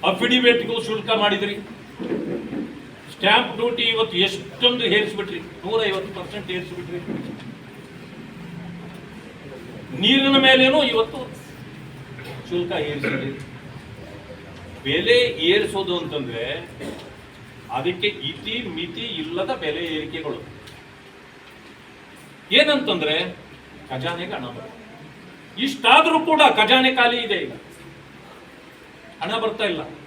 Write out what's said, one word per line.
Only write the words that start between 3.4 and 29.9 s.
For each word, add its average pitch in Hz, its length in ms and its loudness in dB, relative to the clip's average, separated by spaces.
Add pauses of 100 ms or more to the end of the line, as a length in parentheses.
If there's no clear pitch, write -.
ಡ್ಯೂಟಿ 240 280 0
ಇವತ್ತು 220 340 0
ಎಷ್ಟೊಂದು 233 680 2
ಏರಿಸ್ಬಿಟ್ರಿ, 196 540 0
ನೂರೈವತ್ತು 196 800 -2
ಪರ್ಸೆಂಟ್ 190 300 -10
ಏರಿಸ್ಬಿಟ್ರಿ. 175 460 -6 (3000)
ನೀರಿನ 269 360 6
ಮೇಲೇನೂ 262 460 8
ಇವತ್ತು 233 480 0 (1160)
ಶುಲ್ಕ 175 220 -2
ಏರಿಸಿದ್ರಿ. 147 600 -2 (1500)
ಬೆಲೆ 180 340 4 (220)
ಏರಿಸೋದು 185 580 2
ಅಂತಂದ್ರೆ 139 680 -6 (1040)
ಅದಕ್ಕೆ 180 360 -2
ಇತಿ 214 600 -6
ಮಿತಿ 165 340 -8
ಇಲ್ಲದ 175 500 -4
ಬೆಲೆ 170 340 -4
ಏರಿಕೆಗಳು. 151 760 -6 (1900)
ಏನಂತಂದ್ರೆ 185 840 4 (540)
ಖಜಾನೆಗೆ 170 440 -6
ಹಣ 139 120 -8
ಬರುತ್ತೆ. 113 360 -12 (840)
ಇಷ್ಟಾದ್ರೂ 311 560 6
ಕೂಡ 311 220 4 (140)
ಖಜಾನೆ 262 400 6
ಖಾಲಿ 240 280 4
ಇದೆ, 208 100 0
ಈಗ 170 180 -2 (1700)
ಹಣ 208 140 -2
ಬರ್ತಾ 220 260 0
ಇಲ್ಲ. 170 180 0 (260)